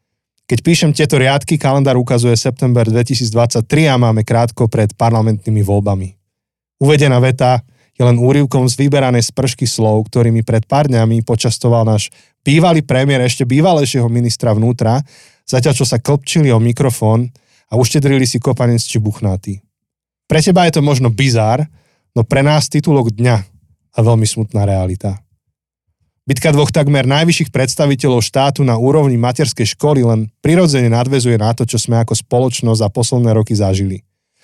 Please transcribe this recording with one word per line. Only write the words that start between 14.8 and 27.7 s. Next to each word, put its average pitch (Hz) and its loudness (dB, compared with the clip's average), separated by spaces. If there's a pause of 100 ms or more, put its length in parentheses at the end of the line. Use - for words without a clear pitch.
zatiaľ 131 0
čo 131 -2
sa 120 -2
klpčili 143 0
o 117 4
mikrofón 120 0 (400)
a - -16
uštedrili 135 0
si 123 -2
kopanec 120 0
či - -6
buchnáty. 101 -4 (680)
Pre 156 0
teba 180 2
je 165 0
to 160 0
možno 135 0
bizár, 117 0 (460)
no 120 -2
pre 139 0
nás 147 2
titulok 143 0
dňa 117 0 (560)
a - -4
veľmi 110 2
smutná 104 -4
realita. 95 -4 (1120)
Bitka 147 0
dvoch 147 2
takmer 143 0
najvyšších 156 0
predstaviteľov 131 0